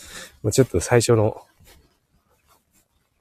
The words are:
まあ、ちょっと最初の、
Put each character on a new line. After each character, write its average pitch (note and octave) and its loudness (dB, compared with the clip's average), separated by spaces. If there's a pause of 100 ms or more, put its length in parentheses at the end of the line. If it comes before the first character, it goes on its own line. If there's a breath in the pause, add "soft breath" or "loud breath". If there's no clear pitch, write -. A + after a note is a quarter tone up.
(440 loud breath)
ま A#2 -2
あ、 - -4
ち - 2
ょ A#2+ 6
っ - -16
と F2+ -2
最 A#2+ 2
初 A#2+ 2
の、 G#2+ 0 (1800)